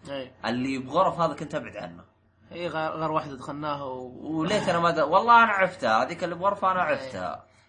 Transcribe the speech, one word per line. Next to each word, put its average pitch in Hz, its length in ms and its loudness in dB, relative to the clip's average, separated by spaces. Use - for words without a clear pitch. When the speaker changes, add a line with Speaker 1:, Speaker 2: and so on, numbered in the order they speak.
Speaker 1:
إيه. 131 240 -10
Speaker 2:
اللي 127 320 -2
بغرف 160 420 0
هذا 170 140 2
كنت 156 200 -10
أبعد 120 220 -8
عنه. 92 280 -12
Speaker 1:
إيه، 170 160 -8
غير، 156 220 -4
غير 160 220 -4
واحدة 147 240 -4
دخلناها 143 480 -6
و- 127 540 -6
Speaker 2:
وليت 185 300 0
أنا 170 120 2
ما 170 100 4
د-، 160 80 0
والله 220 460 6
أنا 214 80 2
عفتها، 135 520 2
هذيك 170 200 -4
اللي 175 100 -4
بغرفة 190 380 2
أنا 180 160 0
Speaker 1:
إيه. 147 60 2
Speaker 2:
عفتها. 90 500 -6